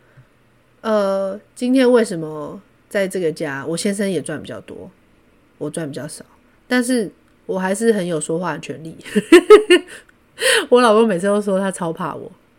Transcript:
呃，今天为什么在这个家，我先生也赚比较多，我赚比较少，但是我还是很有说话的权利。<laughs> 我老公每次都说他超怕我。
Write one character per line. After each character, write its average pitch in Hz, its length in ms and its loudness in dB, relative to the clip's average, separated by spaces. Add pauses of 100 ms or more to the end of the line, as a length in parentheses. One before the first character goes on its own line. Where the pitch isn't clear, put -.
(800)
呃， 196 600 -2 (140)
今 247 200 -2
天 254 180 4
为 233 120 6
什 202 140 -6
么 156 440 -10 (260)
在 196 200 -2
这 190 120 -6
个 160 120 0
家， 139 340 -8
我 165 100 -6
先 202 180 -2
生 196 160 -4
也 160 120 -4
赚 151 200 -10
比 - 60 -16
较 101 140 -14
多， - 280 -18 (680)
我 147 120 -8
赚 156 200 -8
比 139 40 -12
较 131 140 -12
少， - 160 -18 (440)
但 247 160 0
是 233 280 -2 (340)
我 185 140 -4
还 190 160 -2
是 226 180 2
很 185 120 -2
有 170 140 -4
说 165 200 -4
话 175 140 -4
的 139 60 -10
权 139 240 -14
利。 160 120 -16 (840)
<laughs> - 880 -4
我 247 120 6
老 226 120 6
公 226 140 4
每 180 120 0
次 196 80 -2
都 208 140 2
说 196 180 -2
他 196 120 -2
超 170 220 -6
怕 151 220 -8
我。 - 160 -16 (280)